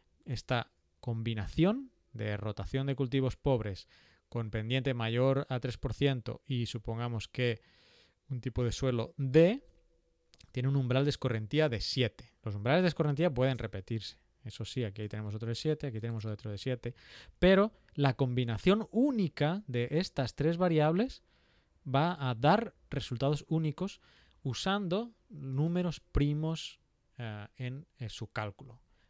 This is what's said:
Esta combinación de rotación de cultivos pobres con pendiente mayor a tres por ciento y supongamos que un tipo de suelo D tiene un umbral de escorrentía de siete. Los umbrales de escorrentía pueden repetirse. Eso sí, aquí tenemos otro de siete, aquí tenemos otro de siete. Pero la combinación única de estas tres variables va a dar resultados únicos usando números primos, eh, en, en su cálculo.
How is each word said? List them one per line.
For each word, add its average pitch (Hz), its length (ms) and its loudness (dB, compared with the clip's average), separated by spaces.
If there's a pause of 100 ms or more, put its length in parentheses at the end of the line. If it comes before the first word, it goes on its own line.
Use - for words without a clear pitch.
(240)
Esta 120 480 -4 (260)
combinación 120 920 0 (200)
de 110 240 -4
rotación 107 520 -4
de 135 80 -2
cultivos 131 400 0
pobres 107 500 -2 (440)
con 113 200 -4
pendiente 120 440 -2
mayor 123 560 2
a 127 100 -2
tres 123 160 -6
por 120 160 -6
ciento 135 540 -2
y 120 200 -2
supongamos 113 600 -6
que 120 340 -2 (720)
un 127 100 -6
tipo 123 240 -2
de 120 80 0
suelo 123 460 -2
D 160 440 6 (920)
tiene 127 160 0
un 139 80 2
umbral 131 280 2
de 147 60 2
escorrentía 131 580 0
de 113 120 -2
siete. - 520 -2 (100)
Los 104 120 -6
umbrales 123 280 2
de 180 60 4
escorrentía 151 460 0
pueden 127 240 2
repetirse. 107 600 -6 (260)
Eso 113 200 -10
sí, 123 200 -4
aquí 104 240 -6
tenemos 107 260 -6
otro 113 140 -6
de 117 80 -2
siete, 151 320 -2
aquí 110 120 -6
tenemos 113 240 -4
otro 107 260 -6
de 101 80 -6
siete. 120 360 -4 (460)
Pero 190 320 8 (220)
la 139 200 4
combinación 127 800 2
única 208 760 2
de 120 240 0
estas 151 460 -2
tres 160 200 2
variables 170 680 2 (600)
va 143 460 0
a 123 60 0
dar 180 380 4 (140)
resultados 139 600 -2
únicos 160 520 -2 (420)
usando 196 720 -2 (160)
números 156 720 -2
primos, 151 800 -2 (400)
eh, 107 380 -10
en, 127 300 -10 (120)
en 110 120 -8
su - 180 -10
cálculo. 110 520 -10 (300)